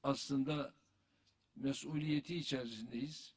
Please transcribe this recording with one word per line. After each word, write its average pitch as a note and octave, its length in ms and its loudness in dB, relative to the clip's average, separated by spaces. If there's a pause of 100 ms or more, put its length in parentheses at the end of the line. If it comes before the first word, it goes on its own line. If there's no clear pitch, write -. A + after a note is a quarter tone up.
aslında C#3 680 2 (800)
mesuliyeti D3 800 0
içerisindeyiz. B2+ 1000 -4